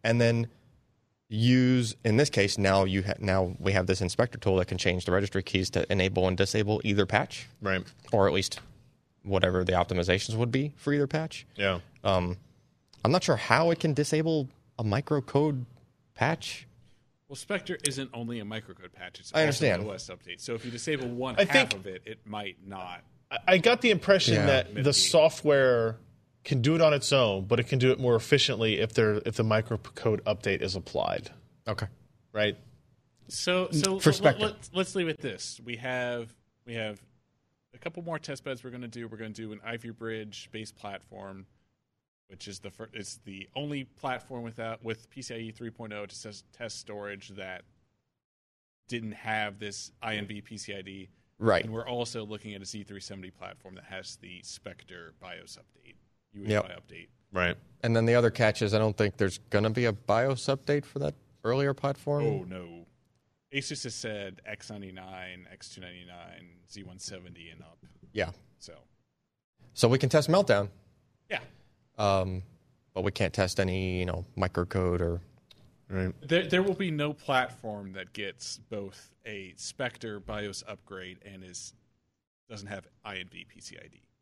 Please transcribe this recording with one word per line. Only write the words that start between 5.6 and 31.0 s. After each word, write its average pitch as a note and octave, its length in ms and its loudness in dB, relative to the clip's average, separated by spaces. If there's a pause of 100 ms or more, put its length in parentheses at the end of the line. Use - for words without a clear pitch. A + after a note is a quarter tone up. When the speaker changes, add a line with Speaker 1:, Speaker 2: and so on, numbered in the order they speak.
Speaker 1:
to - 220 0
enable F#2 360 2
and F#2 80 0
disable G#2 480 0
either G2+ 220 4
patch, - 420 -2 (140)
Speaker 2:
Right. F#2+ 200 0 (300)
Speaker 1:
or G2+ 160 6
at - 40 4
least - 280 -2 (600)
whatever F#2 420 2
the F#2 80 2
optimizations F2+ 640 2
would A#2 160 0
be C#3+ 240 -2
for - 160 -4
either C#3+ 160 2
patch. D#3 380 -6 (100)
Speaker 2:
Yeah. F#2+ 240 2 (240)
Speaker 1:
Um, F#2 320 2 (680)
I'm A#2 60 6
not F3+ 140 2
sure D3+ 100 4
how D#3 380 4
it - 80 0
can D#3 120 2
disable D3+ 560 2 (300)
a A2+ 60 -2
microcode C#3 800 2 (500)
patch. - 540 -2 (600)
Speaker 3:
Well, C#3+ 60 -16
Spectre - 420 -6 (120)
isn't C3+ 260 -4
only A#2 240 -6
a G#2 60 -8
microcode G2+ 480 -12
patch. F2+ 260 -16
It's - 160 -16
Speaker 1:
I D#3 100 4
Speaker 3:
also D3 220 2
an G#2+ 60 6
Speaker 1:
understand. F2+ 160 0
Speaker 3:
O - 20 -6
S F#2+ 180 -10
update. F2+ 320 -14
So A#2+ 140 -8
if A2+ 100 -8
you A#2+ 60 -8
disable C3 380 -4
one B2 280 -6
Speaker 2:
I - 60 4
Speaker 3:
half B3 280 4
Speaker 2:
think - 40 -2
Speaker 3:
of F#2+ 140 -12
it, F#2 160 -12
it A2 200 -14
might G#2 400 -10
not. F#2 380 -12 (260)
Speaker 2:
I, - 100 -6 (100)
I F#3 100 8
got A#3 220 4
the A#3 100 4
impression F#3+ 440 4
Speaker 1:
Yeah. G#2 120 4
Speaker 2:
that C3 220 4
the G#2 140 -12
Speaker 3:
Maybe. C#3 100 4
Speaker 2:
software C3 1040 4 (480)
can B2+ 180 2
do D3+ 140 4
it E3 40 2
on D3+ 140 8
its - 180 0
own, G#2 340 4
but A#2 120 4
it A#2+ 60 0
can B2+ 160 0
do C3 100 6
it B2 80 2
more B2 160 4
efficiently A2+ 640 4
if A2 140 0
there, G#2+ 340 4
if A2+ 80 -2
the A2+ 80 0
microcode A2 800 0
update G2+ 420 -2
is F#2+ 140 -4
applied. - 540 -4 (360)